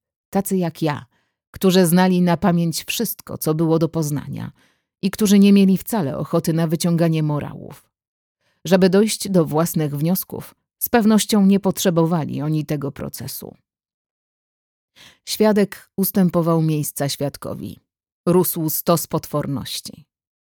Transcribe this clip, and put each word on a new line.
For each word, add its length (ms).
tacy 260
jak 260
ja, 240
którzy 360
znali 360
na 140
pamięć 480
wszystko, 540
co 160
było 240
do 100
poznania 640
i 80
którzy 280
nie 140
mieli 260
wcale 400
ochoty 340
na 140
wyciąganie 560
morałów. 680
Żeby 260
dojść 380
do 160
własnych 520
wniosków, 580
z 100
pewnością 580
nie 140
potrzebowali 840
oni 240
tego 260
procesu. 640
Świadek 680
ustępował 680
miejsca 460
świadkowi. 680
Rósł 420
stos 360
potworności. 1000